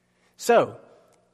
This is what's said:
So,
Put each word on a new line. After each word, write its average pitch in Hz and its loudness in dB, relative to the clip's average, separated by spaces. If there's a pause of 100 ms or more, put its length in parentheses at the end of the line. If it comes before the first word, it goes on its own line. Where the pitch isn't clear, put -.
(360)
So, 185 0 (560)